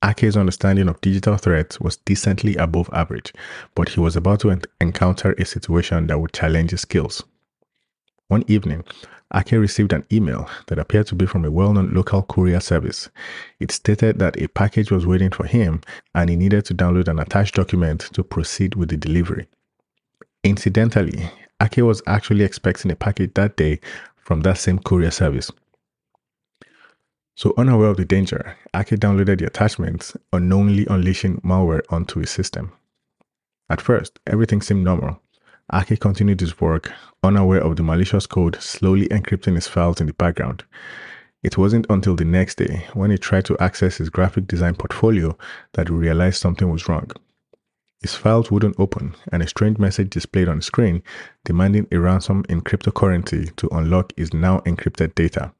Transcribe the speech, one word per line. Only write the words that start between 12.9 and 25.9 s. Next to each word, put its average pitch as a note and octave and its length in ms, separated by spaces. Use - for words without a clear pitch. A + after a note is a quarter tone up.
It - 100
stated G#2+ 480
that F2+ 220
a - 80
package G#2 420
was F#2 160
waiting F#2 240
for - 140
him E2+ 340
and E2+ 160
he E2+ 60
needed G2 300
to F#2 100
download F2+ 320
an D#2+ 120
attached G2 360
document F2 460
to F#2 140
proceed - 500
with F2 140
the D#2+ 80
delivery. E2 500
Incidentally, G2+ 880
Ake A2 160
was A#2 300
actually G#2 360
expecting F#2 480
a D#2+ 60
package G2 380
that G#2 200
day D#2 240
from D#2+ 240
that F#2+ 160
same F#2 220
courier F2 320
service. - 380